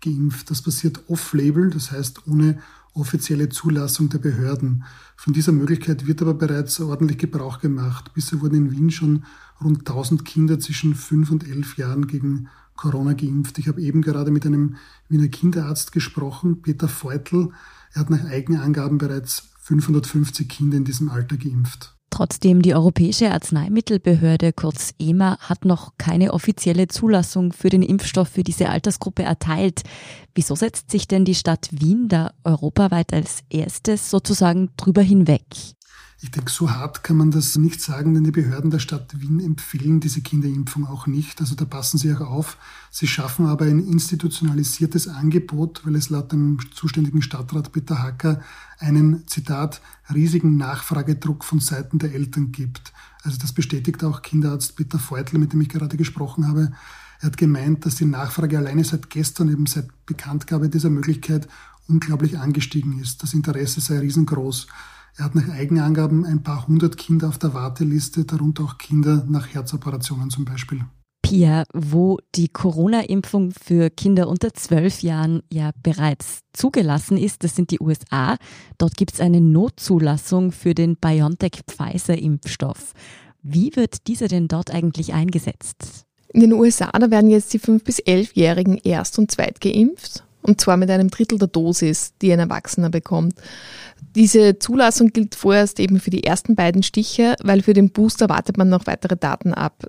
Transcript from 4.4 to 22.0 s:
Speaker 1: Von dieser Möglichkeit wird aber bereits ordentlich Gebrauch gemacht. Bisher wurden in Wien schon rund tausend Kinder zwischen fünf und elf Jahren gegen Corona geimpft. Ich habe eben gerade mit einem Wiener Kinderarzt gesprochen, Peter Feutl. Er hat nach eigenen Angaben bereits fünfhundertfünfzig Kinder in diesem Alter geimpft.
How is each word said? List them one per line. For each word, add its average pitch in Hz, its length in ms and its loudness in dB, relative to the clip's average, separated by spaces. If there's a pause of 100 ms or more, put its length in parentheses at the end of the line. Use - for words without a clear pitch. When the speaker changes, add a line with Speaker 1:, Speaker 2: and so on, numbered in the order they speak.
Speaker 1:
Von - 180 -2
dieser 156 180 2
Möglichkeit 151 560 0
wird 156 160 -2
aber 160 100 2
bereits 147 460 -2
ordentlich 147 400 -2
Gebrauch 131 400 -6
gemacht. 131 560 -4
Bisher 151 260 -4
wurden 151 140 0
in 143 160 2
Wien 147 180 2
schon 151 360 0 (380)
rund 151 220 0
tausend 135 400 -2
Kinder 156 340 2
zwischen 151 360 -2
fünf 156 340 0
und 156 180 -2
elf 139 300 -8
Jahren 135 300 -4
gegen 139 400 -4 (280)
Corona 139 360 -2
geimpft. 139 480 -4
Ich 147 80 -6
habe 165 140 -4
eben 156 200 2
gerade 147 300 -2
mit 147 140 2
einem 147 320 0 (320)
Wiener 147 180 2
Kinderarzt 156 640 -2
gesprochen, 147 720 -4
Peter 156 260 -4
Feutl. 147 600 -4 (440)
Er 151 80 -4
hat 147 80 -2
nach 156 140 0
eigenen 143 380 -4
Angaben 147 360 0
bereits 135 520 -6 (100)
fünfhundertfünfzig 147 880 0
Kinder 143 300 -2
in 135 80 0
diesem 135 240 -4
Alter 123 260 -4
geimpft. 123 580 -6 (160)